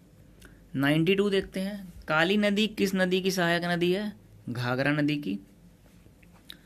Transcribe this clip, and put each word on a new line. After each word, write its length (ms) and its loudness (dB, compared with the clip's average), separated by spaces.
नाइंटी 400 4
टू 140 2
देखते 300 -2
हैं, 340 -10
काली 300 2
नदी 300 2
किस 280 -2
नदी 260 2
की 100 0
सहायक 340 0
नदी 260 0
है? 200 -2
घाघरा 420 -2
नदी 260 0
की। 220 -6